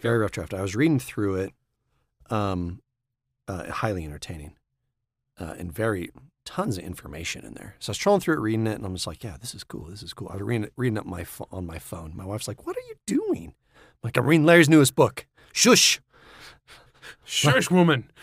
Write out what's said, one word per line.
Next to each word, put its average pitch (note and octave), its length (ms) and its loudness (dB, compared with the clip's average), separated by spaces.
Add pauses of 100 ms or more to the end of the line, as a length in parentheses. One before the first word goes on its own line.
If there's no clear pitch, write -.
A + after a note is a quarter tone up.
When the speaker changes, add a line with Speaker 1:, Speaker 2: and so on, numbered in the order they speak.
Speaker 1:
Very A#2 160 2
Speaker 2:
Yeah. A2 40 2
Speaker 1:
rough G2+ 100 -2
draft. E2+ 200 -8
I F#2+ 80 -6
was F#2+ 160 -4
reading D3+ 220 4
through G2+ 380 -2
it, F#2+ 160 -4 (760)
um, F#2+ 540 -4 (680)
uh, F#2+ 220 -10
highly G2 340 -4
entertaining, D2 500 -12 (840)
uh, E2 180 -8
and F2 140 -10
very, G#2+ 380 -2 (340)
tons - 340 -4
of D#2+ 60 -12
information E2 600 -12
in G#1+ 100 -16
there. - 240 -16
So - 120 -10
I - 20 -6
was G2+ 60 -6
trolling G3 240 4
through D#3+ 140 2
it, - 40 -4
reading A2 260 0
it, G#2+ 100 0
and A2+ 100 -10
I'm F#2 80 -6
just F2+ 120 -8
like, E2 180 -10
"Yeah, F#2 140 -12
this - 160 -12
is - 100 -16
cool. - 200 -14
This G#2 180 -16
is F#2 120 -14
cool." F#2+ 160 -12
I - 40 -10
was G2+ 80 -8
reading G#2+ 220 -2
it, - 120 -10
reading A#2+ 220 -2
up - 60 -8
my E2+ 200 -8
pho-, - 280 -12
on F#2+ 140 -6
my E2 120 -10
phone. E2 380 -12
My F#2+ 80 -12
wife's G2+ 240 -8
like, - 180 -12
"What F4+ 100 -6
are B4 120 -6
you A4 60 -16 (120)
doing?" C#4 420 -2 (260)
I'm - 80 -20 (200)
like, A#2 140 -4
"I'm B2 100 2
reading D#3 200 6
Larry's E3+ 220 8
newest D3 260 8
book." - 320 2 (260)
"Shush." - 480 6 (1200)
Speaker 2:
Shush, - 460 2
woman. E3+ 400 4 (120)